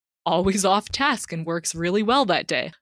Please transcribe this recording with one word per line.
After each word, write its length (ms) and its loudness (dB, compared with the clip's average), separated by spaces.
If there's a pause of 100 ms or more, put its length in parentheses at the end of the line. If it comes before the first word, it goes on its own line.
(260)
always 380 2
off 240 2
task 460 -2
and 100 -6
works 300 -4
really 280 0
well 220 4
that 220 0
day, 360 -4